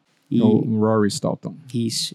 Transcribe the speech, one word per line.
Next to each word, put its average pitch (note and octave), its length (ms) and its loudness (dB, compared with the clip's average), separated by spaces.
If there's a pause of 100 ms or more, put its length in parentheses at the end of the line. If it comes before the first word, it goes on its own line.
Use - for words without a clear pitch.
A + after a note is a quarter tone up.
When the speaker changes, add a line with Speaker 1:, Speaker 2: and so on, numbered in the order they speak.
(300)
Speaker 1:
E A#2 100 2
Speaker 2:
O A2 200 4 (180)
Rory G#2+ 320 2
Stoughton. - 440 -6 (200)
Speaker 1:
Isso. A2+ 400 -6